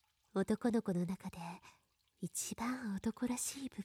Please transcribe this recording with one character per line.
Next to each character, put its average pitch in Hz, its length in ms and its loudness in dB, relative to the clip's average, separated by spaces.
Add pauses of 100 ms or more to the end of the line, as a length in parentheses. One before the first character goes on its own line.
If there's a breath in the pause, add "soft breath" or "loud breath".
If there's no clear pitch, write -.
(340)
男 214 380 4
の 220 100 6
子 196 100 2
の 175 140 4
中 185 240 -4
で - 80 -10 (840 soft breath)
一 - 360 -4
番 240 400 -2
男 226 320 0
ら 247 80 0
し 277 300 -4
い - 20 -6
部 - 160 -6